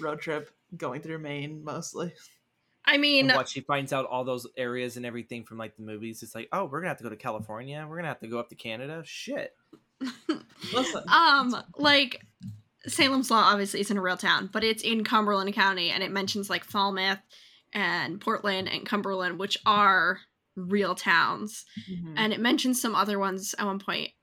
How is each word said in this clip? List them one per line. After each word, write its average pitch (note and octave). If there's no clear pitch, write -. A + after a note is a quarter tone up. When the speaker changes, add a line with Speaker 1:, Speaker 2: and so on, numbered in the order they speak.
Speaker 1:
road D3+
trip D3+
going C#3+
through D#3+
Maine, D3+
mostly. D#3
Speaker 2:
I C#4+
mean C#4+
Speaker 3:
And B3+
what, C3
she -
finds C#3
out C3+
all B2+
those B2
areas B2
and B2
everything A#2
from, A2+
like, A2
the A2
movies. A2
It's A2+
like, A2+
"Oh, F#3
we're C#3+
gonna F3
have C#3
to -
go A#2
to G#2+
California. A#2+
We're D#3
gonna E3+
have C#3+
to -
go A#2+
up A#2+
to -
Canada." C3+
Shit. -
Speaker 2:
<laughs> -
Speaker 1:
Listen. B3+
Speaker 2:
Um, C#4
like, C#4+
Salem's C4+
Law A3+
obviously G3+
isn't G3+
a G3
real F3+
town, F#3+
but G#3+
it's A3
in A3+
Cumberland G#3
County, F#3+
and D3
it -
mentions, G3
like, F3
Falmouth G3
and F3
Portland G3
and -
Cumberland, F#3
which G3+
are F#3+
real F#3
towns. E3
Speaker 1:
Mm-hmm. F3
Speaker 2:
And A3
it F3
mentions B3
some A3+
other G3+
ones F#3+
at G#3
one G3
point. D#3+